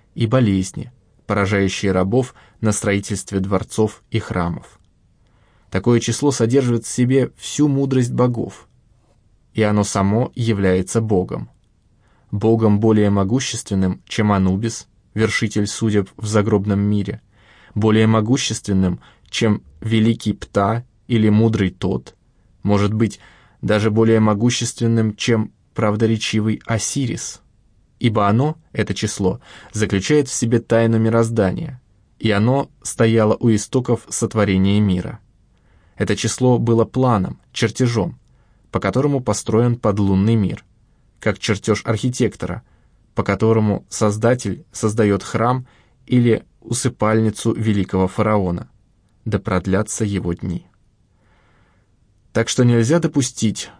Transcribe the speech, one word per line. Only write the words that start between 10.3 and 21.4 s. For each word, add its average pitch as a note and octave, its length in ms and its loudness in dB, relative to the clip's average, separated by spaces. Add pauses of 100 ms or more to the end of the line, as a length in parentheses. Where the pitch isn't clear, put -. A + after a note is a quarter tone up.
является G2 640 0
богом. F#2+ 500 -2 (800)
Богом G#2+ 520 2
более G#2+ 280 4
могущественным, G2 960 -2
чем G#2+ 280 0
Анубис, G2 560 -2 (240)
вершитель G#2+ 540 -2
судеб G#2 500 -2
в G#2+ 100 -8
загробном G#2 540 0
мире, G2+ 400 -2 (520)
более A2 320 4
могущественным, G#2+ 920 0 (300)
чем - 340 0 (160)
великий A2 540 0
Пта G2+ 520 -2 (220)
или A2 220 2
мудрый G#2+ 400 2